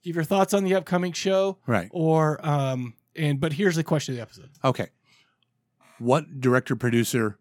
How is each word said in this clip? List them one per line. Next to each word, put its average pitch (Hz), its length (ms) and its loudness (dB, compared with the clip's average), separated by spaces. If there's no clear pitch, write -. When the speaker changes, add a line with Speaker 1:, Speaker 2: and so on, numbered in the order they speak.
Speaker 1:
Give 170 100 -6
your 170 100 0
thoughts 196 300 2
on 202 80 2
the 190 140 2
upcoming 180 360 -2
show. 190 540 0
Speaker 2:
Right. 98 240 0
Speaker 1:
Or, 160 560 2
um, 131 480 -2
and, 147 240 -2
but 156 140 -2
here's 180 200 0
the 160 80 0
question 147 320 -2
of - 40 -8
the 113 40 -10
episode. - 280 -20
Speaker 2:
Okay. 127 220 0
What 139 420 0
director 127 360 2
producer 113 640 0